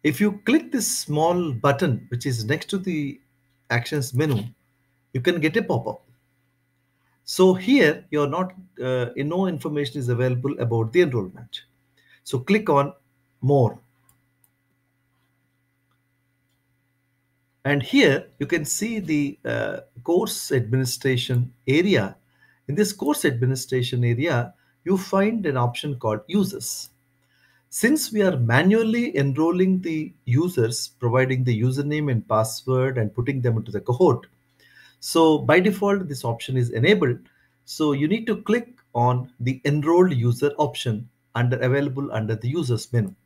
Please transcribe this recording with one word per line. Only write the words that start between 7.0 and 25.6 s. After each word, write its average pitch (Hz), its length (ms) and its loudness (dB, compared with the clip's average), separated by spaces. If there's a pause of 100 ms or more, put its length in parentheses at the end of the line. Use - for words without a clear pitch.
So 185 280 4
here 185 580 4
you're 147 160 0
not, 180 280 -4 (280)
uh, 127 320 -2
no 170 320 -2
information 147 520 -4
is 123 100 -4
available 127 500 0
about 113 360 -2
the 180 80 4
enrollment. 120 600 -4 (600)
So 131 140 -4
click 208 320 0
on 143 240 4 (480)
more. 131 360 2 (4000)
And 139 160 0
here 180 440 2 (120)
you 143 80 -4
can 160 180 -2
see 220 360 -4
the, 147 440 -2
uh, 113 360 -4 (220)
course 202 480 -2
administration 123 1000 0 (160)
area. 147 480 2 (520)
In 139 60 -4
this 202 200 0
course 294 320 -2
administration 127 760 0
area, 120 520 0 (300)
you 185 120 2
find 196 480 0
an 135 140 0
option 123 400 -2